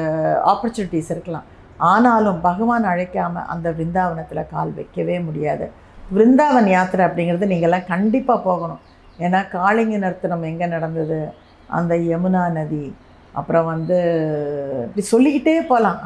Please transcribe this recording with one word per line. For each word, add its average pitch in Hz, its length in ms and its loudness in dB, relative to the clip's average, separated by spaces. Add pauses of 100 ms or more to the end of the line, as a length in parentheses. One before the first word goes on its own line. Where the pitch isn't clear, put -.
(460)
ஆப்பர்ச்சுனிட்டிஸ் 185 640 -2
இருக்கலாம். 170 460 -10 (200)
ஆனாலும் 214 640 4
பகவான் 220 440 0
அழைக்காம 180 640 -2
அந்த 165 240 -4
விருந்தாவனத்துல 165 800 -4
கால் 160 220 -4
வைக்கவே 170 480 -4
முடியாது. 151 500 -4 (440)
விருந்தாவன் 254 520 6
யாத்திரை 185 400 4
அப்படிங்கிறது 175 320 -2
நீங்கெல்லாம் 180 480 0
கண்டிப்பா 220 500 0
போகணும். 170 420 -4 (400)
ஏன்னா 180 240 0 (100)
காளிங்க 214 460 0
நர்த்தனம் 180 440 -2
எங்க 165 240 -4
நடந்தது, 160 680 -4 (360)
அந்த 170 260 0
யமுனா 175 560 0
நதி, 151 440 -6 (380)
அப்புறம் 160 320 0
வந்து 165 320 -2 (840)
இப்படி 202 200 -6
சொல்லிக்கிட்டே 285 600 4
போலாம், 233 460 2